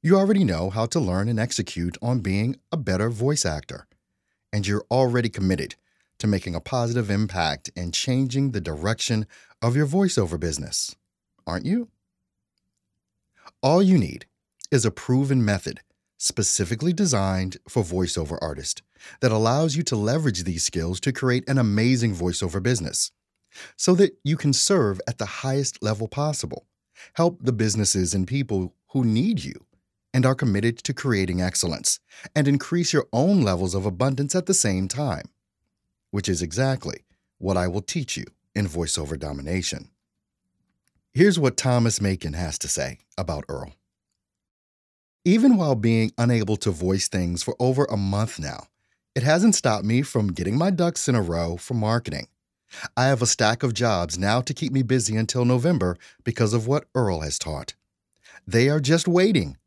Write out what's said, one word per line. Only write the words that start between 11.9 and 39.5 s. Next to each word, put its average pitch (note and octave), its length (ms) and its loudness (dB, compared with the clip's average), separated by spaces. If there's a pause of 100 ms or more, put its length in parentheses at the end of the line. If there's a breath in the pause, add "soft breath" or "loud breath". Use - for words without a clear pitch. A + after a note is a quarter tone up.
All D#3+ 200 6
you F#3 140 6
need C#2+ 300 -2 (440)
is A#2+ 140 2
a G#2+ 60 2
proven C3 540 0
method G2+ 360 -2 (380)
specifically A2+ 720 -2
designed G2 640 0 (120)
for A#2 140 0
voiceover E2+ 580 -2
artists D2+ 420 -8 (380 loud breath)
that A#2 120 4
allows C3 420 2
you E3 80 -2
to B2+ 140 -2
leverage A2 480 0
these E2+ 200 -4
skills F2 360 -2
to C3 120 -2
create B2+ 360 -2
an C3+ 100 2
amazing A2+ 560 2
voiceover F2+ 480 -4
business - 480 -2 (680 loud breath)
so - 180 4
that F#3+ 280 4
you D#3 140 0
can C#3+ 160 2
serve A#2 560 2
at - 100 -8
the G#2+ 80 -4
highest C3+ 560 -4
level G#2+ 240 -2
possible, C#3+ 600 -6 (480 loud breath)
help E3+ 280 2
the B2+ 100 2
businesses G#2 600 0
and F#2 140 0
people A2 460 -2 (140)
who C3+ 140 0
need B2 400 2
you - 220 -12 (500)
and B2+ 120 4
are C3+ 80 4
committed A#2 420 0
to - 160 -8
creating F#2+ 480 0
excellence, F2+ 580 -2 (380 loud breath)
and D3 100 2
increase D3+ 460 0
your C#3+ 220 2
own F3 260 4
levels F#2 340 0
of G2 120 -2
abundance C3 480 -2
at F3+ 100 0
the G3 80 -2
same F#2+ 340 0
time, A#2+ 380 -4 (840)
which G2+ 180 -4
is F2+ 140 0
exactly A#2 640 -4 (320)
what F#2 180 -2
I F2+ 100 0
will F2+ 140 -2
teach - 380 -6
you - 80 -12 (280)
in G2+ 140 0
Voiceover D#2 500 -4
Domination. D2+ 720 -6 (1300)